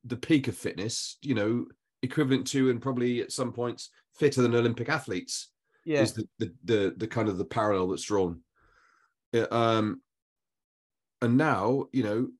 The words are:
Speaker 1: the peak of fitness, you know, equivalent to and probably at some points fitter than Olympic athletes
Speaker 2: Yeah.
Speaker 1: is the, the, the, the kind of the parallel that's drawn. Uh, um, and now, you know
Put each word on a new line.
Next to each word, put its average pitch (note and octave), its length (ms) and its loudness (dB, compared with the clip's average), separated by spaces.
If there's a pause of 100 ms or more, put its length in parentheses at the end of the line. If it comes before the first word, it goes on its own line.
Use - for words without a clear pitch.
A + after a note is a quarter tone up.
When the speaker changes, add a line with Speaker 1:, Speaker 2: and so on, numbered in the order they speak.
Speaker 1:
the A#2+ 120 -6
peak C#3+ 320 2
of - 80 -6
fitness, - 640 -8
you C#3 120 -2
know, A2 320 0 (360)
equivalent C3 460 0
to C3 220 2
and A#2 120 -2
probably B2 380 0
at - 120 -6
some A#2+ 200 -4
points A#2+ 380 -6 (240)
fitter C3+ 280 4
than A#2+ 120 4
Olympic A#2 340 2
athletes - 640 -6 (340)
Speaker 2:
Yeah. D3+ 180 0
Speaker 1:
is A2+ 120 0
the, A2 100 -4 (140)
the, G2 140 -4 (120)
the, G2+ 320 2
the A2 100 -4
kind A2 220 0
of F#2 100 -2
the F#2+ 60 -2
parallel G2+ 440 0
that's F2+ 140 -4
drawn. F2+ 380 0 (920)
Uh, A2+ 160 2
um, A2+ 520 2 (1200)
and A#2+ 140 4
now, C3+ 560 2
you B2 100 0
know A2 260 -2 (120)